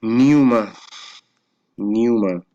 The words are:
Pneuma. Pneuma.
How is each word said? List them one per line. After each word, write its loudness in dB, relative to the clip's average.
Pneuma. 2
Pneuma. -2